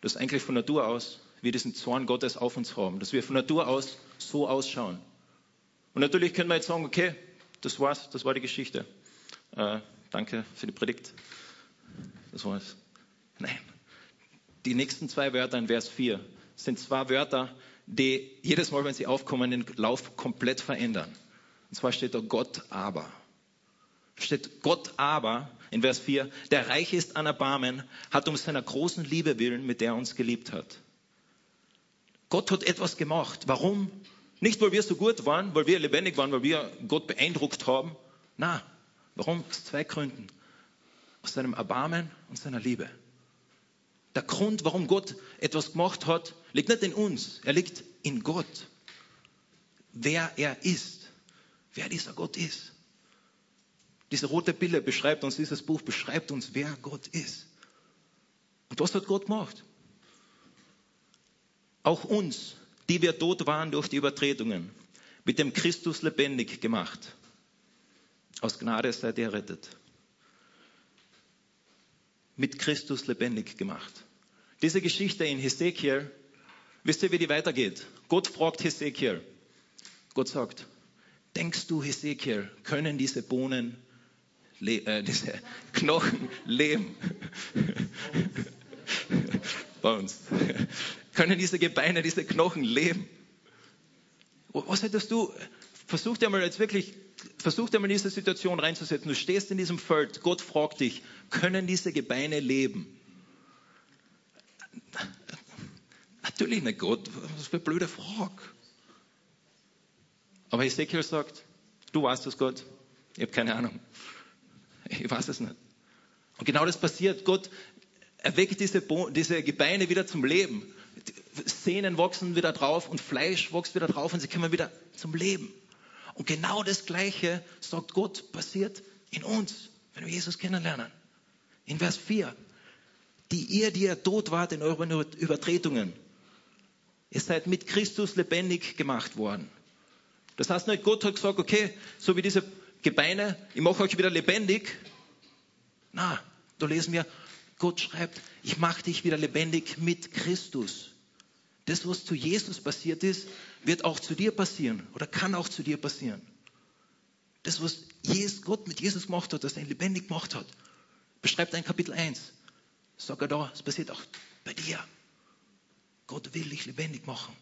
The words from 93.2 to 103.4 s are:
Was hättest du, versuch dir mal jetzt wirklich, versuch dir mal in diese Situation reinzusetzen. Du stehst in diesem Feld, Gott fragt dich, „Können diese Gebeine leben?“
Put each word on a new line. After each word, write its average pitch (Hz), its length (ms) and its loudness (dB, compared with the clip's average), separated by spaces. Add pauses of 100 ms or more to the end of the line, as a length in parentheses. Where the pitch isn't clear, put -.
Was 185 300 0
hättest 214 280 0
du, 226 220 0 (540)
versuch 220 300 -2
dir 220 120 4
mal 196 120 4
jetzt 175 180 -2
wirklich, 208 340 0 (440)
versuch 226 320 0
dir 214 100 6
mal 196 100 0
in 202 60 4
diese 196 140 0
Situation 185 500 0
reinzusetzen. 151 500 0
Du 135 60 2
stehst 196 360 0
in 190 60 0
diesem 175 220 -2
Feld, 151 420 2
Gott 175 200 2
fragt - 380 0
dich, 120 220 0 (280)
„Können 185 380 2
diese 180 240 0
Gebeine 143 480 0
leben?“ 127 480 2 (3250)